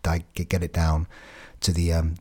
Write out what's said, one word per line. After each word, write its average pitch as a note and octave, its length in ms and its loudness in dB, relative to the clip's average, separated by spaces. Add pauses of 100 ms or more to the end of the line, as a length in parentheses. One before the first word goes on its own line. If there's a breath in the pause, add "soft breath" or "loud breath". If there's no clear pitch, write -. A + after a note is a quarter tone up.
di-, E2 300 0
g-, F2 120 -4
get F2 180 0
it E2 100 -4
down D#2+ 320 2 (540 soft breath)
to - 140 0
the, E2 180 2
um, E2 300 0